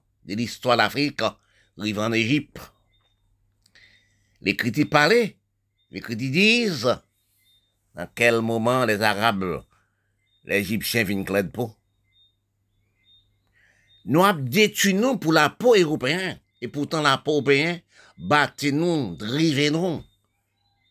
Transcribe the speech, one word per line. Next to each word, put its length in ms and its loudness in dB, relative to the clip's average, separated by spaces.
de 80 -6
listwa 400 -2
d 80 4
Afrik, 400 -2
rive 240 -4
an 120 -2
Ejip, 440 -2
lekriti 440 0
pale, 320 4
lekriti 400 -8
diz, 520 2
En 140 -10
quel 260 4
moment 460 0
les 160 0
Arabes, 600 -2
les 120 -2
Égyptiens 480 -2
viennent 220 -4
clair 180 0
de 60 -10
peau ? 200 -8
Nous 180 4
avons 160 2
détruit 540 2
nous 240 0
pour 160 0
la 160 4
peau 240 4
européenne. 680 0
Et 60 -8
pourtant, 340 -4
la 160 2
peau 140 -4
européenne, 500 0
battez 560 0
nous, 440 -2
drivez 540 0
nous, 320 -4